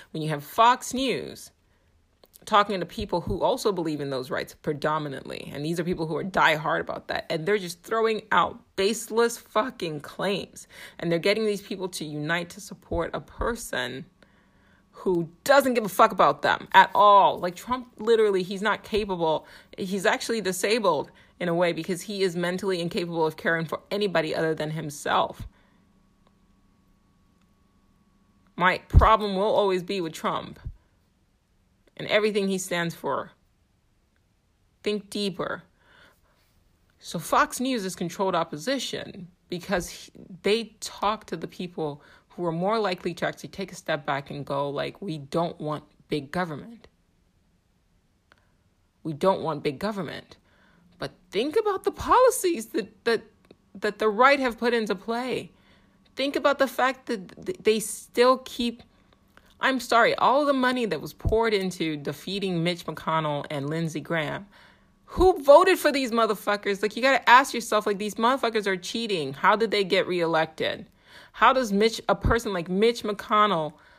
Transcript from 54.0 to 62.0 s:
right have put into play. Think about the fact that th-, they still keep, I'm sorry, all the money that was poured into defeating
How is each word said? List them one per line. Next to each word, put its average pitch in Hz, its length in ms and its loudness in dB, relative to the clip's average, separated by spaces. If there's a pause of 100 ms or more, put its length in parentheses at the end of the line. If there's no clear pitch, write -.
right 254 300 6
have 247 180 -2
put 233 160 0
into 220 220 0
play. 233 560 -6 (640)
Think 277 220 -2
about 277 240 2
the 262 80 4
fact 254 380 -2
that - 380 -8
th-, - 160 -6
they 220 200 4
still 247 640 2
keep, 240 400 -6 (760)
I'm 262 200 0
sorry, 226 340 4
all 269 300 4
the 285 80 2
money 254 340 0
that 160 140 -2
was 151 120 -12
poured 226 420 0
into 175 420 -2
defeating 170 640 -4